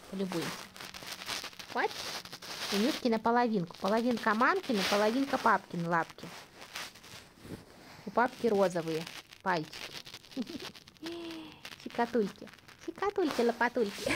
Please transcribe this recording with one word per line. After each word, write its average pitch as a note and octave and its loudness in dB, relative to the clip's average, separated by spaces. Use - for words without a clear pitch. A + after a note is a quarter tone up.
полюбуемся. F#3 -4
Вот. E4+ 2
У G3+ 4
Нюшки A#3+ 4
наполовинку. A3 4
Половинка A3+ 2
мамкины, C4 4
половинка A3+ 4
папкины F3+ 2
лапки. E3+ 0
У G3+ -10
папки A#3+ 2
розовые F3 2
пальчики. F3 -2
<laughs> - -8
Щекотульки. - 0
Щекотульки, F4+ 0
лопатульки. A#3+ 2